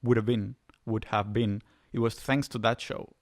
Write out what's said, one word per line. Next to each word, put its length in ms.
would 140
have 100
been, 300
would 200
have 260
been. 300
It 60
was 160
thanks 340
to 100
that 220
show. 300